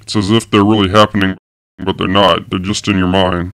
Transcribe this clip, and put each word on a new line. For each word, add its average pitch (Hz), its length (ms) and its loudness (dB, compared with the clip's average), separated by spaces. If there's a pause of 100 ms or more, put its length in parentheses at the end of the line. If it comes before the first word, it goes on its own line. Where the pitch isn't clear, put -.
It's - 140 -14
as 101 160 -2
if 113 180 0
they're 104 140 4
really 104 260 2
happening, 98 480 0 (400)
but - 200 -6
they're 92 100 -6
not. 95 420 0
They're 98 100 -4
just 98 280 -6
in 101 100 0
your 92 100 0
mind. 92 480 0